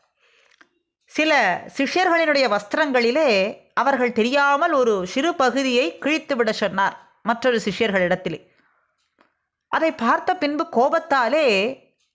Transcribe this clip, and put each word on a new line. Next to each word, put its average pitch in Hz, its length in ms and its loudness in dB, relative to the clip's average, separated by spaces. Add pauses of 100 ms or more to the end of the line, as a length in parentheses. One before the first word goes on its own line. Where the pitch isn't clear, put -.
(1040)
சில 277 560 0 (160)
சிஷ்யர்களினுடைய 311 720 2
வஸ்திரங்களிலே 240 1080 0 (160)
அவர்கள் 247 380 0
தெரியாமல் 277 600 2
ஒரு 220 360 2
சிறு 320 280 -2
பகுதியை 262 640 0
கிழித்துவிட 269 520 -2
சொன்னார் 196 600 -4 (120)
மற்றொரு 233 420 0
சிஷ்யர்களிடத்திலே. 185 840 -2 (1200)
அதை 311 240 0
பார்த்த 320 440 0
பின்பு 302 360 -4
கோபத்தாலே, 269 1080 0 (360)